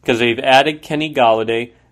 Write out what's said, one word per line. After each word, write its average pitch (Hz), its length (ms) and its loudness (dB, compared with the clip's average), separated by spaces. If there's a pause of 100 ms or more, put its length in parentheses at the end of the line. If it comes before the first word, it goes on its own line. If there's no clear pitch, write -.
'cause 117 160 0
they've 120 180 -2
added 135 420 2
Kenny 151 320 -6
Golladay. 113 600 0 (200)